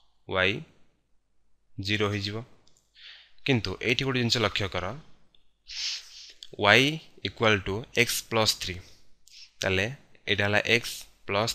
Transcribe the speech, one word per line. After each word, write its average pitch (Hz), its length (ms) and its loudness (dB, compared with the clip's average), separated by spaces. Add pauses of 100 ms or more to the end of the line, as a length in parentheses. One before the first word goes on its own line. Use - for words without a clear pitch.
(280)
y 92 220 2 (1300)
ଜିରୋ 104 320 0
ହେଇଯିବ। 104 240 -6 (1080)
କିନ୍ତୁ 113 260 0 (120)
ଏଇଠି 120 220 0
ଗୋଟେ 131 180 -2
ଜିନିଷ 117 140 0
ଲକ୍ଷ୍ୟ 104 380 0
କର, 90 120 -4 (1700)
y 104 200 8 (480)
equal 107 260 2 (120)
to 98 80 -4 (320)
x - 20 -4 (220)
plus 110 200 2 (120)
three। 90 160 -10 (800)
ତାହେଲେ 95 260 0 (440)
ଏଇଟା 101 160 0
ହେଲା 104 140 2 (200)
x - 20 -4 (440)
plus 104 280 0